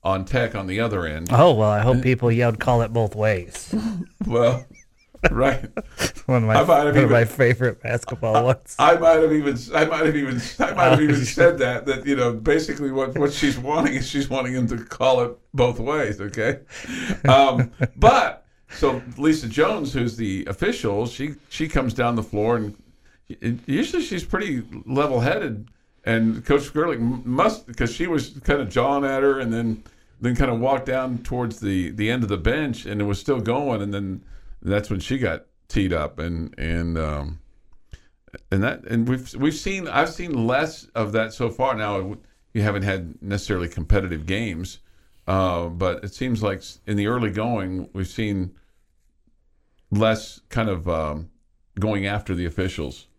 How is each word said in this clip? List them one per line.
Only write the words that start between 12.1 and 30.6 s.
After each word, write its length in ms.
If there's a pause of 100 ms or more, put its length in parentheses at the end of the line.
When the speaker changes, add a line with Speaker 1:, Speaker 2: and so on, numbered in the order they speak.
Speaker 1:
know, 180
basically 600
what, 260
what 140
she's 260
wanting 360
is 140
she's 220
wanting 240
him 140
to 100
call 440
it 140 (160)
both 280
ways, 400
okay? 400 (680)
Um, 440 (120)
Speaker 2:
<laughs> 120
Speaker 1:
but, 500 (240)
so 320 (160)
Lisa 300
Jones, 440
who's 240
the 300
official, 600
she, 280 (140)
she 200
comes 240
down 220
the 80
floor, 340
and, 200 (680)
and 240
usually 380
she's 200
pretty 380 (240)
level-headed, 840 (360)
and 420
Coach 260
Gerlich 240
m-, 280
must, 520
'cause 160
she 140
was 380
kinda 220
jawing 380
at 180
her, 180
and 120
then, 300 (380)
then 160
kinda 180
walked 320